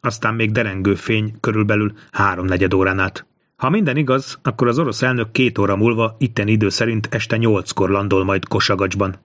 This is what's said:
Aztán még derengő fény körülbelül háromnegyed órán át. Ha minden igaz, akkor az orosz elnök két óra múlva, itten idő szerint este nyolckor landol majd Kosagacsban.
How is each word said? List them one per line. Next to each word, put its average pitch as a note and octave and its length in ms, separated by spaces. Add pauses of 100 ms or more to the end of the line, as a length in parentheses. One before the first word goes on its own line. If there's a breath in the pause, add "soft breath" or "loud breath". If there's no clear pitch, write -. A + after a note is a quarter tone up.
Aztán A2 340
még A2+ 160
derengő G2 440
fény A2 440
körülbelül G#2 540 (180 loud breath)
háromnegyed F#2 600
órán F#2+ 260
át. F#2+ 260 (300)
Ha C3 140
minden D#3+ 280
igaz, C3+ 440
akkor B2 260
az A#2+ 120
orosz C3 220
elnök B2 300
két A#2+ 260
óra G2+ 180
múlva, A2+ 440
itten G#2+ 280
idő G#2+ 220
szerint A2+ 420
este A2+ 260
nyolckor G2+ 520
landol G2 340
majd F#2+ 240
Kosagacsban. G2 760